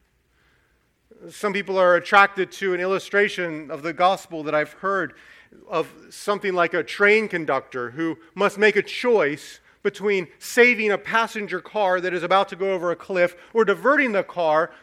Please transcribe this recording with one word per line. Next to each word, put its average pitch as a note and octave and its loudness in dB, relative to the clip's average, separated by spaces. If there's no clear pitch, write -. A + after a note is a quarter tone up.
Some G3+ -4
people F#3+ -4
are F3+ 6
attracted F#3+ 2
to F#3+ -4
an F3 -4
illustration F3+ -2
of D3 -12
the E3 -6
gospel F3+ -2
that D3 -4
I've D3+ -2
heard F#3+ -4
of D#3+ -4
something G3+ -4
like F3 2
a E3+ 0
train G#3 2
conductor C3+ -4
who D#3+ -6
must G3+ -2
make G#3 4
a G3+ 2
choice F#3 -2
between G3 -4
saving A#3 2
a G3 0
passenger G#3 -4
car F#3 0
that F3 -4
is F3 -4
about F#3+ 2
to G3 -14
go G3 -4
over F3 -4
a E3+ -4
cliff F3+ -2
or A3 2
diverting A#3 0
the F#3+ 0
car, D#3+ 0